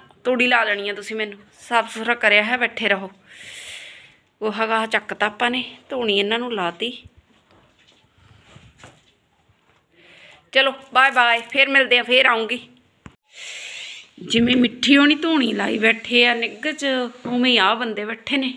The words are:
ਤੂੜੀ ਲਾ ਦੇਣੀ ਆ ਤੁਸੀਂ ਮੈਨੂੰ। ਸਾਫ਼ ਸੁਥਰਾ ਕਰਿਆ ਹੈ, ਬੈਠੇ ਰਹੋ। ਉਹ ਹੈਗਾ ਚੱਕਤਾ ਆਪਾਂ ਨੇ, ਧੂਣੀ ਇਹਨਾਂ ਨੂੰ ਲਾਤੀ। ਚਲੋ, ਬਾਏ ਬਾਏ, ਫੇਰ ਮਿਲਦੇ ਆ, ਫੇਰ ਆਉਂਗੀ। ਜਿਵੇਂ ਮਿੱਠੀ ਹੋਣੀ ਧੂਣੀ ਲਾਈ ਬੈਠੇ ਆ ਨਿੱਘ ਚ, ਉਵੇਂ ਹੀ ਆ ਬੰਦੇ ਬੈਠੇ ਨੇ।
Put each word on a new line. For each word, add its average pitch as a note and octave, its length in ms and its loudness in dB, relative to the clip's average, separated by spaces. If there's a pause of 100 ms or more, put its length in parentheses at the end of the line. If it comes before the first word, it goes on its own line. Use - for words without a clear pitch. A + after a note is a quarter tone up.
(240)
ਤੂੜੀ B3 220 2
ਲਾ B3 180 2
ਦੇਣੀ G3+ 240 -2
ਆ G3+ 40 -6
ਤੁਸੀਂ G#3 240 -10
ਮੈਨੂੰ। G#3 220 -8 (220)
ਸਾਫ਼ A3 340 -2
ਸੁਥਰਾ A3+ 200 -2
ਕਰਿਆ G#3 280 4
ਹੈ, A#3 140 -2
ਬੈਠੇ A3+ 320 -2
ਰਹੋ। F#3+ 220 -2 (1300)
ਉਹ G#3+ 100 -2
ਹੈਗਾ A3 340 -2
ਚੱਕਤਾ G#3+ 400 -2
ਆਪਾਂ A3+ 240 -2
ਨੇ, B3 260 -6 (120)
ਧੂਣੀ A3+ 300 -2
ਇਹਨਾਂ G#3 200 0
ਨੂੰ A#3+ 160 -6
ਲਾਤੀ। G3 540 -6 (3500)
ਚਲੋ, C4+ 200 2 (220)
ਬਾਏ C4 160 6
ਬਾਏ, A#3+ 300 2
ਫੇਰ C4+ 280 0
ਮਿਲਦੇ C4 300 4
ਆ, A#3+ 40 2
ਫੇਰ B3 240 4
ਆਉਂਗੀ। A#3 420 -2 (1500)
ਜਿਵੇਂ A#3 360 0
ਮਿੱਠੀ B3 400 4
ਹੋਣੀ C#4+ 180 6
ਧੂਣੀ D4 380 0
ਲਾਈ G#3 260 -2
ਬੈਠੇ A3+ 480 2
ਆ A#3+ 80 2
ਨਿੱਘ A#3 380 -6
ਚ, C#4 140 -8 (400)
ਉਵੇਂ B3 260 0
ਹੀ A#3+ 40 4
ਆ G3+ 180 4
ਬੰਦੇ A3 300 -6
ਬੈਠੇ A3+ 320 -6
ਨੇ। C4 200 -2